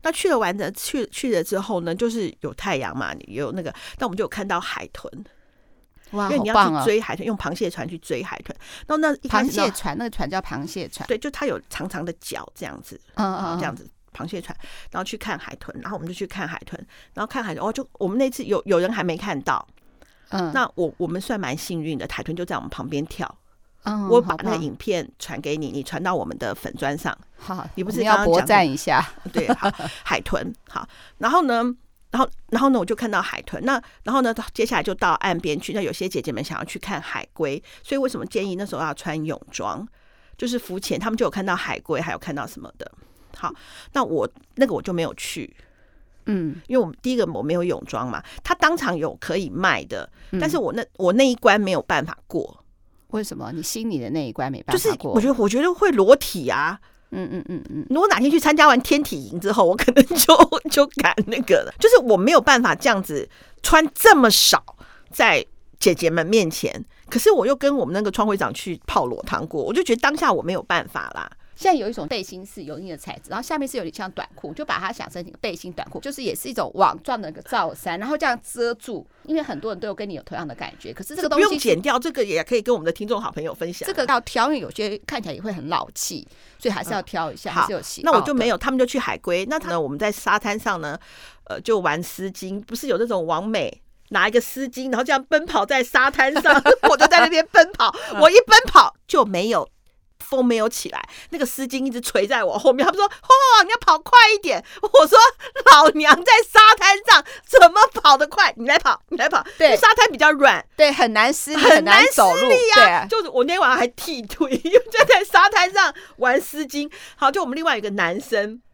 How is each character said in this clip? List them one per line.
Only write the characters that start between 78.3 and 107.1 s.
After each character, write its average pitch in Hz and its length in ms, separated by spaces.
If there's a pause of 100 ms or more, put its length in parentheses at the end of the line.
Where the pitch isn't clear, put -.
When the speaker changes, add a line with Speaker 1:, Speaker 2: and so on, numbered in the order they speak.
Speaker 2:
遮 233 260
住。 220 300 (200)
因 311 100
为 311 80
很 240 160
多 220 140
人 180 80
都 226 80
有 196 40
跟 202 160
你 185 60
有 143 80
同 - 160
样 165 80
的 123 80
感 - 240
觉， - 160
可 - 80
是 294 140
这 359 60
个 302 60
东 285 80
西 370 80
Speaker 1:
不 415 60
用 302 80
剪 170 240
掉， 254 160
这 311 140
个 247 120
也 165 200
可 247 100
以 226 80
跟 247 100
我 226 60
们 160 80
的 170 60
听 208 160
众 220 120
好 - 120
朋 147 100
友 165 100
分 175 200
享。 - 160
Speaker 2:
这 392 40
个 285 120
要 247 160
挑， 240 240
因 285 80
为 277 80
有 156 100
些 208 280
看 - 220
起 185 100
来 139 40
也 175 80
会 214 100
很 156 160
老 - 280
气， - 280 (360)
所 240 100
以 - 20
还 - 120
是 - 80
要 196 100
挑 165 300
一 - 40
下， - 140
Speaker 1:
嗯。 - 40
Speaker 2:
还 160 120
是 - 60
有 170 100
型 - 220
号 330 80
的。 240 60
Speaker 1:
好， - 0
那 - 20
我 - 40
就 294 80
没 240 140
有， 233 100
他 - 140
们 262 80
就 254 80
去 247 100
海 - 220
龟。 180 280
那 302 120
呢， 175 220
我 143 80
们 143 100
在 208 140
沙 208 260
滩 208 180
上 208 240
呢， 151 160 (500)
呃， - 140
就 220 200
玩 160 200
丝 185 300
巾， 190 300
不 220 160
是 285 100
有 226 120
那 226 60
种 196 220
网 170 180
美 208 380 (280)
拿 202 180
一 - 20
个 233 100
丝 262 280
巾， 254 240
然 233 40
后 247 60
这 254 100
样 269 120
奔 302 200
跑 - 220
在 269 160
沙 262 260
滩 269 320
上， 277 300
<laughs> - 180
我 277 80
就 262 120
在 339 100
那 349 80
边 320 240
奔 339 220
跑， 226 200 (220)
Speaker 2:
嗯。 202 60
Speaker 1:
我 311 100
一 370 40 (120)
奔 427 100 (120)
跑 - 260 (140)
就 277 160
没 196 240
有 190 200 (600)
风 262 160
没 240 120
有 220 120
起 - 220
来， - 180 (220)
那 330 80
个 277 80
丝 269 200
巾 262 200
一 269 40
直 240 100
垂 202 260
在 226 180
我 - 140
后 - 140
面。 269 120
他 381 80
们 370 60
说 403 100
：“哦， 523 560
你 370 60
要 453 80
跑 320 200
快 494 200 (160)
一 403 40
点。” 269 240 (200)
我 415 240
说 - 120 (540)
：“老 302 180
娘 302 240
在 359 180 (140)
沙 - 140 (180)
滩 392 180 (100)
上 392 180 (220)